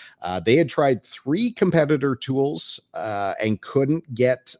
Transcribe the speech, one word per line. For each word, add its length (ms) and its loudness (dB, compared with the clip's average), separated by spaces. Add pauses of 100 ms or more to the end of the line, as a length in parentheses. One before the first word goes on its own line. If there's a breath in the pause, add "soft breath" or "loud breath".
(240 loud breath)
Uh, 160 -4
they 160 4
had 140 4
tried 340 2
three 480 -4
competitor 640 2
tools, 640 -2 (160)
uh, 440 -4
and 220 0
couldn't 540 -2
get 440 0